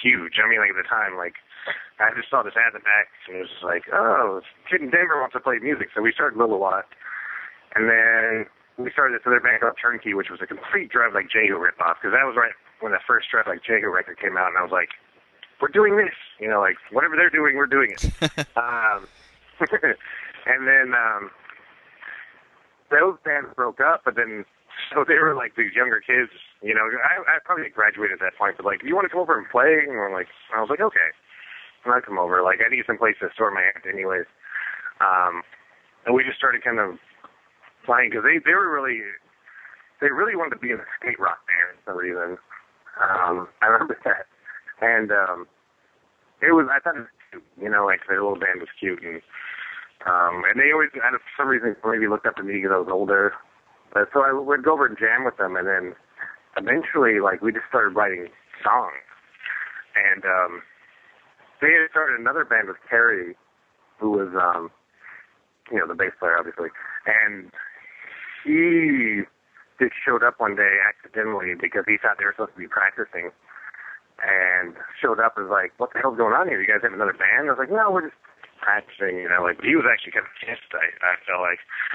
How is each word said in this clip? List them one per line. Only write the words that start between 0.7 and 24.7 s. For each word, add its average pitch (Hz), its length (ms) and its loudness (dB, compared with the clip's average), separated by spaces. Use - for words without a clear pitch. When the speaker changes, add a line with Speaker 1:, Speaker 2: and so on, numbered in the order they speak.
Speaker 1:
at 92 40 -6
the 92 80 -2
time, 101 340 -2
like, 87 180 -8
I 110 160 4
just 117 140 -8
saw 131 120 2
this 104 140 -8
ad 117 120 4
in 110 60 0
the 104 60 -12
back, 104 300 2
and 92 100 -12
it - 40 -8
was 90 80 -8
just - 140 -16
like, 87 280 -2
"Oh, 113 480 2
this - 100 -16
kid 180 120 0
in 135 80 -8
Denver 165 300 2
wants 127 140 -4
to 123 60 -4
play 123 200 -2
music." 123 340 -4
So 107 80 -2
we 117 100 2
started 135 260 -2
Little 110 220 2
Lot, 95 280 0
and 110 140 2
then 113 560 4
we 127 120 -6
started 127 300 0
this - 80 -4
other 123 120 4
band 117 220 2
called 117 180 0
Turnkey, 113 360 -2
which 95 160 -2
was 90 100 -12
a 92 60 -8
complete 165 420 -4
Drive 117 240 2
Like 98 160 0
Jehu 101 300 2
ripoff, 85 420 0
'cause 104 120 -2
that 135 120 4
was 120 100 -4
right 117 180 2
when 107 140 -4
the 90 120 0
first 117 240 2
Drive 113 160 2
Like 90 160 -4
Jehu 107 280 0
record 90 280 -4
came 90 200 -2
out, 90 100 2
and 87 100 0
I 90 60 2
was 87 80 -4
like, 90 180 0
"We're 143 80 0
doing 202 300 4
this," 196 180 0
you 107 80 -6
know, 107 120 2
like, 95 180 2
whatever 156 260 0
they're 170 140 4
doing, 151 260 2
we're 143 120 0
doing 127 240 2
it. - 560 -4
Speaker 2:
<laughs> - 100 -6
Speaker 1:
Um, 113 500 -2
<laughs> 160 100 -2
and 131 200 0
then, 131 280 4
um, 110 340 0
those 160 340 4
bands 143 320 -4
broke 120 240 -2
up, 151 240 4
but 110 120 -2
then, 113 280 -4